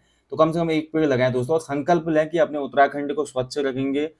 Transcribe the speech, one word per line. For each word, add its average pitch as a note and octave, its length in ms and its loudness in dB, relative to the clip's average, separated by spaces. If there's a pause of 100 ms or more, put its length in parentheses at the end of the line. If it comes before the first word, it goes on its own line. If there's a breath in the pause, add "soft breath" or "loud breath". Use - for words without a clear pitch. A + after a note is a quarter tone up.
(320)
तो C3+ 60 -10
कम D#3+ 140 4
से E3 80 -2
कम E3 120 0
एक D#3 220 -2
पेड़ D#3 120 2
लगाएं B2+ 260 2
दोस्तों। B2+ 220 0
और E3 80 2
संकल्प D#3+ 480 -2
लें D#3 200 2
कि E3+ 80 -4
अपने D3 220 2
उत्तराखंड C#3 540 0
को D3 120 -2
स्वच्छ B2+ 320 -6
रखेंगे, C3+ 520 -2 (100)